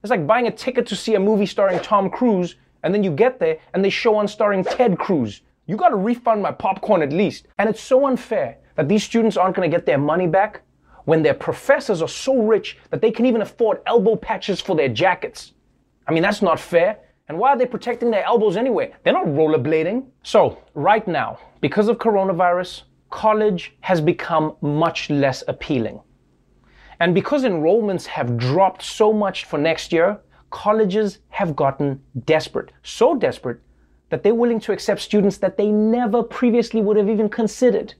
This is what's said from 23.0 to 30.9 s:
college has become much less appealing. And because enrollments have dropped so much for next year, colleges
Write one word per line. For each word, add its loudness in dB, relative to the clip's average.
college 0
has 0
become 0
much -2
less 0
appealing. -4
And 4
because 0
enrollments 0
have -4
dropped 0
so 2
much -2
for -8
next -2
year, 2
colleges 0